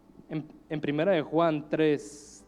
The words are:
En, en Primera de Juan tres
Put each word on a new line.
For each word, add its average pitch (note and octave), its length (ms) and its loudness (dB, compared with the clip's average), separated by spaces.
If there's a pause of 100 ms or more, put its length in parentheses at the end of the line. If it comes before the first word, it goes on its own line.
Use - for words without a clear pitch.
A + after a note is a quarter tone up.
(300)
En, D#3 180 -8 (220)
en D#3 120 -6
Primera D3 300 0
de D#3+ 100 2
Juan D3+ 480 0
tres - 800 -2